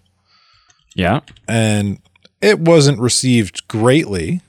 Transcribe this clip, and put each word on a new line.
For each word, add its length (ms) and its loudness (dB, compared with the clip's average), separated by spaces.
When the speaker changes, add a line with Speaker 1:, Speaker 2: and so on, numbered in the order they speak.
Speaker 1:
Yeah. 240 -2
Speaker 2:
And 540 -2
it 160 2
wasn't 420 2
received 680 -2
greatly. 800 -2